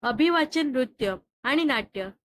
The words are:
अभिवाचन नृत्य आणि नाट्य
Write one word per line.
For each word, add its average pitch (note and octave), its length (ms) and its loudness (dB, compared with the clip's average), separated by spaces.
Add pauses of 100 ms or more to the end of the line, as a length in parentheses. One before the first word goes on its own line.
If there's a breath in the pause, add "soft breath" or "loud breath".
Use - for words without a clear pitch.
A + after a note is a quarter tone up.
अभिवाचन D4+ 680 2
नृत्य A#3+ 440 -2 (280)
आणि D4 200 0
नाट्य A3 440 -2 (180)